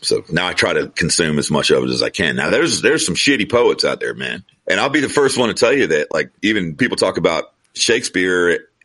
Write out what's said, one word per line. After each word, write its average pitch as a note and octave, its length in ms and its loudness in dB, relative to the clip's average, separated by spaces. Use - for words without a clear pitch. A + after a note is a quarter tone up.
So - 280 -2
now F2 160 -2
I F2+ 60 -4
try F#2 220 0
to - 140 -2
consume E2 500 -2
as - 120 -4
much C#2+ 200 0
of C2+ 120 4
it B1+ 80 -2
as B1 120 -2
I A#1+ 80 -2
can. D2+ 260 -2
Now D2 140 -2
there's, B2 320 0
there's D#3 240 2
some - 80 -4
shitty B2 360 0
poets A#2+ 320 2
out C2 180 -2
there, A#1+ 140 -6
man. B1 300 -10
And F#2 100 0
I'll B2+ 120 0
be D3 100 2
the C3 80 -2
first C3+ 300 2
one A#2+ 100 2
to G2 60 -2
tell A#2+ 180 4
you C3+ 140 2
that, D#2 260 0
like, D#2 200 -2
even F#2+ 340 0
people - 200 0
talk G2+ 200 0
about E2+ 380 -2
Shakespeare, F2+ 920 0